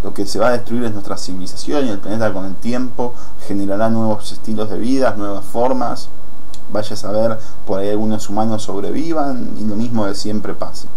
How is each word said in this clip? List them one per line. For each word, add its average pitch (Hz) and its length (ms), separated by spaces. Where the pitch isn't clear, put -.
Lo 95 100
que 98 140
se 98 140
va 113 80
a 123 40
destruir 117 320
es 113 80
nuestra 98 240
civilización 95 720
y 117 40
el 98 100
planeta 107 320
con 95 140
el 95 100
tiempo 123 580
generará 101 440
nuevos 110 420
estilos 107 380
de 92 80
vida, 123 380
nuevas 101 280
formas. 123 640
Vaya 104 220
a - 20
saber, 107 420
por 95 140
ahí 101 120
algunos 107 380
humanos 107 340
sobrevivan 123 960
y 104 100
lo 104 100
mismo 117 300
de 92 100
siempre 104 380
pase. - 420